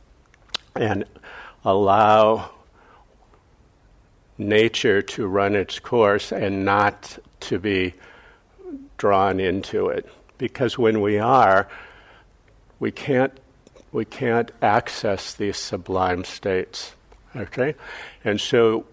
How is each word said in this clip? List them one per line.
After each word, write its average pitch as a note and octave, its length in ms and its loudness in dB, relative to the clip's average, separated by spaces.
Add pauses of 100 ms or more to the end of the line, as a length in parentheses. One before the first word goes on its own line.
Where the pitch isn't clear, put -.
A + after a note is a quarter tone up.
(760)
and G#2 300 -2 (600)
allow G#2+ 880 4 (1900)
nature G#2+ 640 2
to G#2 280 -4
run G2+ 260 0
its F#2+ 240 -4
course G#2 540 2
and G2 320 -4
not G2+ 540 -2 (220)
to G2 200 -6
be F#2 340 -2 (1000)
drawn G3 420 2
into F#2+ 480 -2
it? E2+ 240 -6 (280)
Because A#2+ 380 -4
when A2 260 2
we G#2 160 2
are, G#2+ 500 4 (1120)
we A2 100 -4
can't, C3+ 480 -2 (540)
we A2+ 120 -4
can't A#2 460 -2 (100)
access G#2+ 760 -2
these G2+ 220 -6
sublime F#2 680 -4
states, - 720 -8 (400)
okay? B2+ 400 -4 (480)
And G#2 160 0
so A2+ 520 2